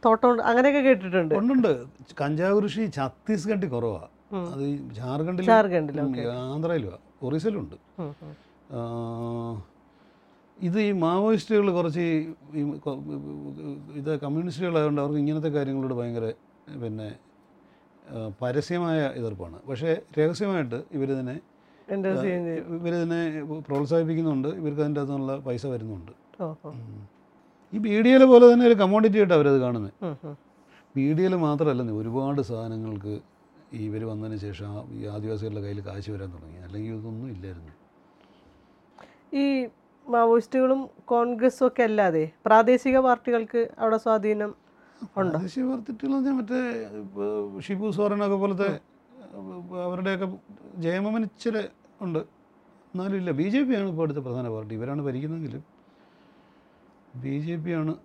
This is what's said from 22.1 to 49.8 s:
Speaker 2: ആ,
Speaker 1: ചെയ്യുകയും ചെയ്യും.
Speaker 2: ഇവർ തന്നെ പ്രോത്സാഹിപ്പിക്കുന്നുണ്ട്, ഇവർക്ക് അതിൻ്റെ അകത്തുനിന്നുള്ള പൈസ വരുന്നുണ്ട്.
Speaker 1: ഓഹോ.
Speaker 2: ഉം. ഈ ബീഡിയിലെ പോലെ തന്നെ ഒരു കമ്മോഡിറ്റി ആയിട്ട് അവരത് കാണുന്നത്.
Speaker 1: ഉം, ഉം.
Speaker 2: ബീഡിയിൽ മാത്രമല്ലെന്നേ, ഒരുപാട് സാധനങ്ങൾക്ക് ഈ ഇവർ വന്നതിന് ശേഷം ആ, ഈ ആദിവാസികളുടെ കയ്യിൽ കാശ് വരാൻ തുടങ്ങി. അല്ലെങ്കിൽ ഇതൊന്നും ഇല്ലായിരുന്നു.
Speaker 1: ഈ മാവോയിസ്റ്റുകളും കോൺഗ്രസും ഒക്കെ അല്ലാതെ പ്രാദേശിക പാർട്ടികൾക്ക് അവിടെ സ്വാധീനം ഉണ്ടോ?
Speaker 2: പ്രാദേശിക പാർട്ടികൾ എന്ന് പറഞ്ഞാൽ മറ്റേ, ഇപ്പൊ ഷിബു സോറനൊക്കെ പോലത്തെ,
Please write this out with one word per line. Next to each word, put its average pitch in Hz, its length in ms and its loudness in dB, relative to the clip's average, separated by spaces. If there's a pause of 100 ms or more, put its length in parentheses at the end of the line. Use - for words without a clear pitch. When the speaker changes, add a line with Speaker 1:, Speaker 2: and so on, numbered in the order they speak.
Speaker 2:
ആ, 175 40 -2
Speaker 1:
ചെയ്യുകയും 180 220 -2
ചെയ്യും. 165 300 -6
Speaker 2:
ഇവർ 170 280 -2
തന്നെ 165 400 -2 (260)
പ്രോത്സാഹിപ്പിക്കുന്നുണ്ട്, 151 800 0
ഇവർക്ക് 156 320 -4
അതിൻ്റെ 147 200 0
അകത്തുനിന്നുള്ള 135 360 -4
പൈസ 131 300 -6
വരുന്നുണ്ട്. 110 760 -10
Speaker 1:
ഓഹോ. 160 120 -8 (100)
Speaker 2:
ഉം. 110 440 -14 (680)
ഈ 208 40 -2
ബീഡിയിലെ 226 460 8
പോലെ 240 280 12
തന്നെ 240 140 8
ഒരു 233 80 10
കമ്മോഡിറ്റി 208 440 4
ആയിട്ട് 185 160 6
അവരത് 143 260 6
കാണുന്നത്. 120 440 -4
Speaker 1:
ഉം, 156 200 -6
ഉം. 147 120 -12 (600)
Speaker 2:
ബീഡിയിൽ 160 400 2
മാത്രമല്ലെന്നേ, 147 580 0
ഒരുപാട് 135 480 -2
സാധനങ്ങൾക്ക് 110 800 -8 (520)
ഈ 110 140 -8
ഇവർ 110 180 -6
വന്നതിന് 110 320 -8
ശേഷം 101 300 -10
ആ, 104 240 -12
ഈ 110 140 -12
ആദിവാസികളുടെ 107 560 -6
കയ്യിൽ 101 260 -10
കാശ് 101 240 -10
വരാൻ 95 220 -10
തുടങ്ങി. 80 240 -18
അല്ലെങ്കിൽ 101 360 -10
ഇതൊന്നും 113 380 -10
ഇല്ലായിരുന്നു. 90 420 -14 (1600)
Speaker 1:
ഈ 277 320 0 (400)
മാവോയിസ്റ്റുകളും 240 840 4 (140)
കോൺഗ്രസും 247 600 2
ഒക്കെ 247 160 2
അല്ലാതെ 185 500 2 (140)
പ്രാദേശിക 247 520 6
പാർട്ടികൾക്ക് 240 720 2 (100)
അവിടെ 226 180 2
സ്വാധീനം 214 580 0 (600)
ഉണ്ടോ? 190 140 0
Speaker 2:
പ്രാദേശിക 190 360 -2
പാർട്ടികൾ 247 380 -6
എന്ന് 269 120 0
പറഞ്ഞാൽ 277 160 0
മറ്റേ, 233 640 -4
ഇപ്പൊ 202 600 -6
ഷിബു 202 300 -4
സോറനൊക്കെ 202 460 0
പോലത്തെ, 196 440 -2 (1040)